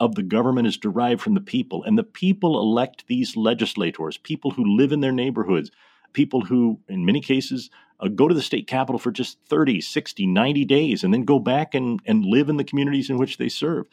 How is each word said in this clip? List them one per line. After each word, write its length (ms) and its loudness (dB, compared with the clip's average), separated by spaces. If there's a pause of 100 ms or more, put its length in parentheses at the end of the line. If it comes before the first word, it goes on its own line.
of 140 2
the 80 -2
government 440 2
is 100 -2
derived 440 0
from 120 0
the 60 4
people, 440 -4
and 140 0
the 60 2
people 560 0
elect 480 -2
these 300 -2
legislators, 800 -2
people 340 -6
who 260 0
live 140 4
in 80 0
their 140 0
neighborhoods, 580 -2 (400)
people 300 0
who, 360 2 (120)
in 160 -4
many 160 2
cases, 480 -2 (320)
uh, 80 -2
go 180 4
to 80 4
the 60 0
state 260 -6
capitol 320 -2
for 120 -2
just 260 -8 (100)
thirty, 320 2
sixty, 480 -4
ninety 380 2
days, 400 2
and 80 4
then 100 2
go 160 4
back 340 0
and, 320 -2
and 200 2
live 240 4
in 80 0
the 80 -2
communities 440 -2
in 80 -2
which 200 -2
they 100 -4
serve. 460 -4